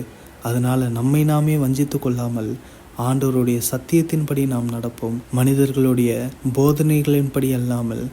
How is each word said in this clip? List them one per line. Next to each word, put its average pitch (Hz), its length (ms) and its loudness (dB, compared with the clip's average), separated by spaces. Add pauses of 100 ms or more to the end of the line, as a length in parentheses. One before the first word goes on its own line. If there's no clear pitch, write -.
(420)
அதனால 123 460 0
நம்மை 131 360 0
நாமே 151 320 2
வஞ்சித்து 139 420 0
கொள்ளாமல் 120 520 -4 (480)
ஆண்டவருடைய 127 600 0
சத்தியத்தின்படி 147 840 0
நாம் 120 220 -2
நடப்போம். 117 480 -6 (160)
மனிதர்களுடைய 131 760 2 (420)
போதனைகளின்படி 143 1040 2
அல்லாமல், 120 480 -2 (100)